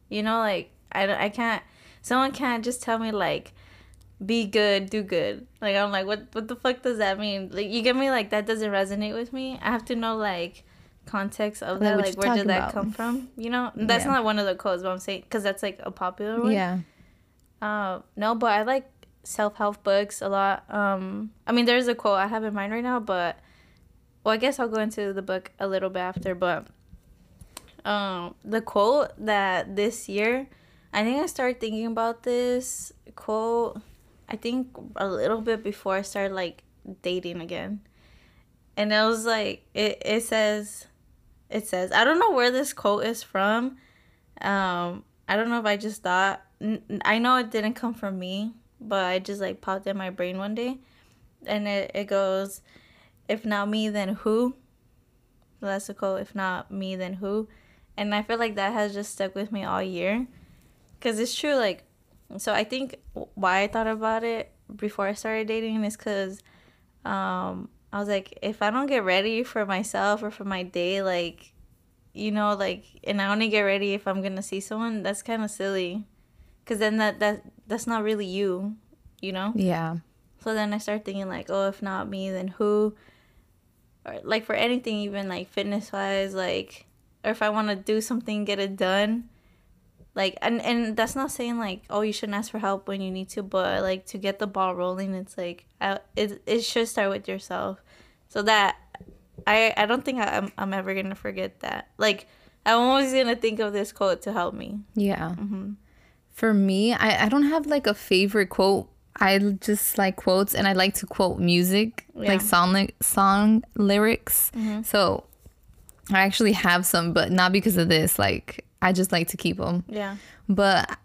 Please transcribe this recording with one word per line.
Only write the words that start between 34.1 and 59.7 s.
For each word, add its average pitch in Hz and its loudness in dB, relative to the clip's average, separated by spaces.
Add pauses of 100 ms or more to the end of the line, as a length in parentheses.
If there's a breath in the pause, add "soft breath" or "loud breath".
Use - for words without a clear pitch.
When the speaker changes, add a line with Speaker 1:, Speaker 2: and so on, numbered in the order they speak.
Speaker 1:
I 226 -6
think 254 -4 (280)
a 196 0
little 190 0
bit 220 -2
before 202 -4
I 196 -2
started, 196 -4
like, 180 -6 (400)
dating 180 -4
again. 185 -8 (960 soft breath)
And 208 2
it 214 6
was 220 2
like, 220 -2
it, 208 0
it 220 2
says, 214 0 (640)
it 214 -4
says, 185 -2
I 220 8
don't 311 6
know 427 6
where 247 4
this 262 0
quote - 2
is 226 -4
from. 226 0 (640 soft breath)
Um, 180 -2 (240)
I 190 2
don't 226 0
know 240 0
if 220 -2
I 208 2
just 208 -8
thought, 185 2 (180)
n-, 214 -4
n-, 202 -6
I 214 4
know 247 4
it 233 0
didn't 220 -2
come 240 -6
from 196 -6
me, 196 -6 (280)
but 196 0
it 190 -4
just, 202 -8
like, 190 -6
popped 196 -4
in 196 -2
my 190 -6
brain 185 -4
one 202 -6
day. 247 -4 (680 soft breath)
And 208 -2
it, 202 -2
it 202 -4
goes, 196 0 (680 soft breath)
"If 220 -2
not 208 0
me, 214 0
then 202 -2
who?" 233 0 (1080)
That's 196 -4
the 202 -10
quote, 196 -2
"If 202 -10
not 190 -4
me, 190 -6
then 185 -6
who?" 202 -4 (480 soft breath)
And 208 -2
I 208 0
feel 226 -2
like 226 -2
that 202 0
has 208 0
just 208 -8
stuck 190 -4
with 208 -6
me 196 -4
all 185 -2